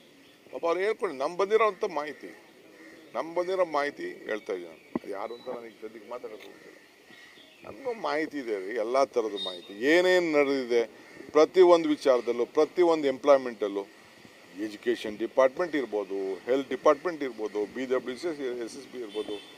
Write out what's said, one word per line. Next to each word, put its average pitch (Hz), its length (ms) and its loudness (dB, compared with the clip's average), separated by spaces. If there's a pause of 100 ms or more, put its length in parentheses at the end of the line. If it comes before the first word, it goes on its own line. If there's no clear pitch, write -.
(520)
ಪಾಪ 139 140 -6
ಅವ್ರು 170 140 0
ಹೇಳ್ಕೊಳ್ಳಿ, 202 380 -2
ನಮ್ಗೆ 165 200 -4
ಬಂದಿರೋಂಥ 208 460 2 (100)
ಮಾಹಿತಿ, 143 420 -8 (800)
ನಮ್ಗೆ 151 220 -6
ಬಂದಿರೋ 180 280 0
ಮಾಹಿತಿ 147 380 -2
ಹೇಳ್ತಾ 110 500 -8
ಇದ್ದೀನಿ 87 180 -8
ನಾನು. - 320 -10
ಅದು 98 100 -12
ಯಾರು 107 220 -8
ಅಂತ 117 140 -14
ನನಗೆ 117 220 -10
ಸದ್ಯಕ್ಕೆ 110 400 -16
ಮಾತಾಡೋದು 120 320 -12
ಗೊತ್ತಿಲ್ಲ. 98 340 -20 (880)
ನನಗೂ 240 380 -10
ಮಾಹಿತಿ 147 360 -4
ಇದೆ 104 340 -6
ರೀ, 120 60 -4
ಎಲ್ಲ 123 260 2
ಥರದ 107 400 -2
ಮಾಹಿತಿ, 92 400 -8
ಏನೇನು 175 540 4
ನಡೆದಿದೆ 131 460 2 (480)
ಪ್ರತಿಯೊಂದು 165 560 8
ವಿಚಾರದಲ್ಲೂ, 120 580 2
ಪ್ರತಿಯೊಂದು 156 640 2
ಎಂಪ್ಲಾಯ್ಮೆಂಟಲ್ಲೂ, 127 720 4 (840)
education 107 540 -4
department 135 580 2
ಇರ್ಬೋದು, 98 580 -2
health 131 340 -2
department 151 540 0
ಇರ್ಬೋದು, 104 520 -6
ಬಿ 123 100 -6
ಡಬ್ಲ್ಯೂ 127 340 -2
ಸಿ, 160 100 -6
ಎಸ್ 123 480 -8
ಎಸ್ 123 160 -18
ಬಿ 127 60 -12
ಇರ್ಬೋದು, 104 420 -8 (160)